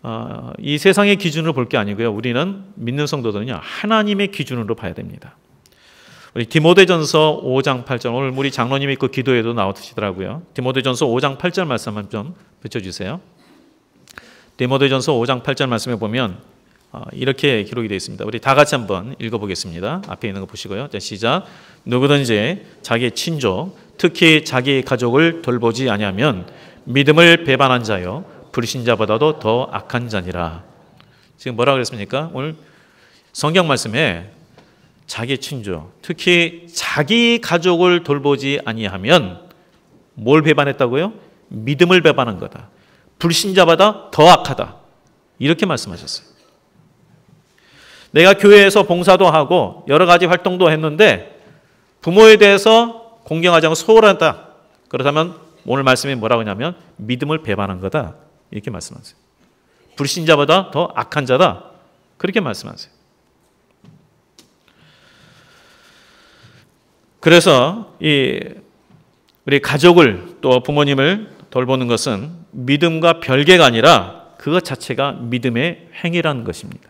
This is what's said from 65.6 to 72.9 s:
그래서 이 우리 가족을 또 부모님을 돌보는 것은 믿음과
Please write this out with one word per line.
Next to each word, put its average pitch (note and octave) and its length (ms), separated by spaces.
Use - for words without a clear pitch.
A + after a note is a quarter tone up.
그래서 E3+ 800
이 C#3+ 380
우리 C#3 140
가족을 C#3+ 800
또 B2+ 200
부모님을 D3 720
돌보는 B2+ 380
것은 A#2 420
믿음과 D#3+ 680